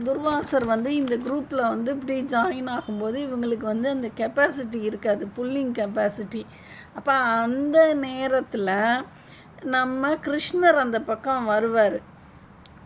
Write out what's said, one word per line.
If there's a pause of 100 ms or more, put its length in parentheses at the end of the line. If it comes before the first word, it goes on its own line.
துர்வாசர்
வந்து
இந்த
குரூப்ல
வந்து
இப்படி
ஜாயின்
ஆகும்போது
இவங்களுக்கு
வந்து
அந்த
கெப்பாசிட்டி
இருக்காது, (100)
புல்லிங்
கெப்பாசிட்டி. (500)
அப்ப
அந்த
நேரத்துல (640)
நம்ம
கிருஷ்ணர்
அந்த
பக்கம்
வருவாரு. (880)